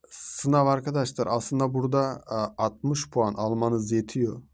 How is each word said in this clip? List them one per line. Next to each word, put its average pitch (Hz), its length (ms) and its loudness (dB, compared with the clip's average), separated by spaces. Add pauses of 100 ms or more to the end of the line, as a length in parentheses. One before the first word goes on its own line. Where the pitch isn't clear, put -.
(120)
sınav 143 560 2
arkadaşlar 135 600 0
aslında 127 460 0
burada, 131 580 0
e, 113 40 -2
altmış 110 760 -2
puan 107 240 2
almanız 110 580 0
yetiyor. 113 500 0 (120)